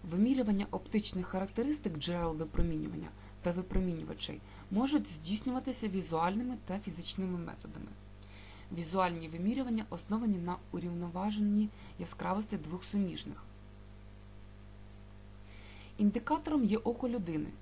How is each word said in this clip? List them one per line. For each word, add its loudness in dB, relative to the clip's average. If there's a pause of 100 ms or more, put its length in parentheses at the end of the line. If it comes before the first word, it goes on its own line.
Вимірювання 6
оптичних 0
характеристик 0
джерел 0
випромінювання 2 (340)
та 4
випромінювачей 0 (300)
можуть 4
здійснюватися -2
візуальними 2
та -2
фізичними -4
методами. -8 (840)
Візуальні 0
вимірювання 2
основані 0
на 0 (160)
урівноваженні 2 (300)
яскравості -2
двох -4
суміжних. 0 (2500)
Індикатором 4
є 6
око 0
людини. 0 (120)